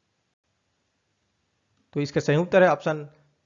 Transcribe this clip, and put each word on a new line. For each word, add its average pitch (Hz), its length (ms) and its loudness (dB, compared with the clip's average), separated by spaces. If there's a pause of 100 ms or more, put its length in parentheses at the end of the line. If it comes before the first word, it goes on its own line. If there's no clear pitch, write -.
(2000)
तो 147 40 -4
इसका 143 200 -4
सही 147 160 0
उत्तर 180 260 2
है 185 60 6
ऑप्शन 151 400 -4 (380)